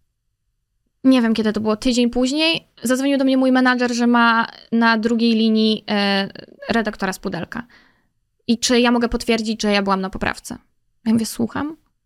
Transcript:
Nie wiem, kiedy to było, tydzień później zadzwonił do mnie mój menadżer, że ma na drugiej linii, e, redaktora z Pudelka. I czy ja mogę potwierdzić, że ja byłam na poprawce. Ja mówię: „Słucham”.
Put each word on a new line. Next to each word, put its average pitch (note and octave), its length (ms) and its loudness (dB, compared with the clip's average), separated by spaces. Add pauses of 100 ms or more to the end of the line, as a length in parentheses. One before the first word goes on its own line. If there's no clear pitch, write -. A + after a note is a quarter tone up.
(1040)
Nie C4 180 6
wiem, A3+ 120 2
kiedy G#3+ 200 0
to G#3+ 80 -4
było, G#3+ 140 0
tydzień A#3+ 340 0
później C#4+ 580 -2 (160)
zadzwonił C4 340 0
do C4+ 60 0
mnie C4 140 2
mój C4 140 2
menadżer, B3 440 2
że A#3+ 120 0
ma A#3 400 2 (240)
na A3+ 260 2
drugiej A3+ 360 0
linii, A3 560 2
e, G3+ 400 0 (400)
redaktora G3+ 440 -4
z - 60 -12
Pudelka. F#3+ 440 -8 (840)
I A#3 120 0
czy A#3+ 200 0
ja A#3+ 120 4
mogę A#3+ 180 0
potwierdzić, A3+ 520 -2
że G#3 100 0
ja G3+ 100 2
byłam G3 200 -2
na F#3+ 80 -6
poprawce. - 480 -8 (480)
Ja A3 80 2
mówię: A3+ 120 0
„Słucham”. C#4 520 -6 (280)